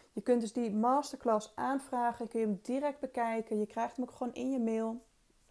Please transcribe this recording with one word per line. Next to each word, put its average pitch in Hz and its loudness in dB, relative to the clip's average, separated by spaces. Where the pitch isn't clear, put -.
Je - -6
kunt 240 4
dus 220 -6
die 233 0
masterclass 233 2
aanvragen. 247 -2
Kun 226 -4
je 226 2
hem 208 0
direct 277 -2
bekijken. 226 -2
Je 208 0
krijgt 233 -4
hem 254 -4
ook 247 -10
gewoon 240 -6
in 254 -2
je 269 0
mail. 226 0